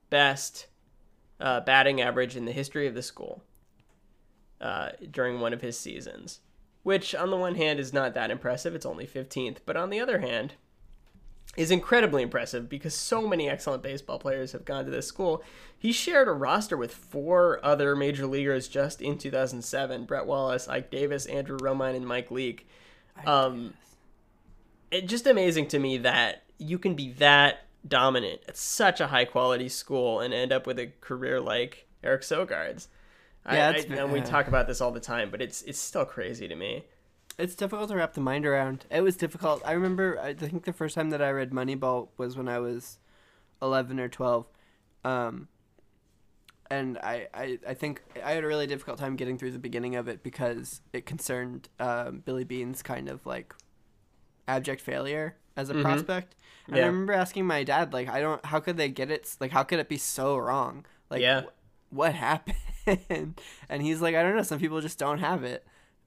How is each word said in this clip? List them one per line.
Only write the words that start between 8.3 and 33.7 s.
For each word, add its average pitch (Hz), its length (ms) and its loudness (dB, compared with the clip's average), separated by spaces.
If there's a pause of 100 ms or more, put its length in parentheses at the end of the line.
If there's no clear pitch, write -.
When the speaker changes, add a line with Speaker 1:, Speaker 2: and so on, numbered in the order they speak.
Speaker 1:
impressive. 127 420 -4
It's 156 120 -8
only - 200 -6
fifteenth, 131 600 -6
but 156 120 -2
on 180 120 -2
the 208 100 -2
other 240 200 0
hand 120 340 -4 (1000)
is 160 160 2
incredibly 180 500 6
impressive 120 460 -2
because 143 260 -8
so 226 320 0
many 165 220 2
excellent 139 340 -2
baseball 135 380 -8
players 135 320 -4
have - 140 -12
gone 139 180 -4
to 135 80 -6
this 127 160 -4
school. 165 340 0 (360)
He 233 160 0
shared 285 340 6
a 190 60 4
roster 151 420 2
with 120 180 -2
four 170 680 4
other 143 320 6
major 139 320 0
leaguers 135 400 0
just 139 340 -2
in 143 160 -2
two 139 140 -8
thousand 127 320 0
seven, 131 420 -4
Brett - 200 -2
Wallace, 131 420 0
Ike 131 240 -4
Davis, 139 360 -2
Andrew 139 300 -4
Romine, 131 380 0
and 127 120 -6
Mike 123 220 -4
Leake. 123 380 -4 (500)
Speaker 2:
Ike 151 100 -10
Speaker 1:
Um, 131 340 4
Speaker 2:
Davis. 117 140 -12 (1160)
Speaker 1:
it 185 160 -2
just 240 200 -2
amazing 175 420 6
to 147 100 2
me 131 200 2
that 120 440 4 (140)
you 156 220 -4
can 185 160 2
be 135 180 -6
that 143 520 8 (240)
dominant 123 600 4
at - 100 -12
such - 420 2
a 151 80 2
high 127 180 4
quality 127 440 2
school 123 500 0
and 123 140 -2
end 127 180 0
up 131 160 2
with 127 120 -2
a 117 80 -6 (140)
career 127 380 -4
like 123 480 -4 (160)
Eric 135 200 2
Sogard's. 151 640 -4 (580)
I, 131 120 0
Speaker 2:
Yeah, 147 100 6
Speaker 1:
I, 160 60 6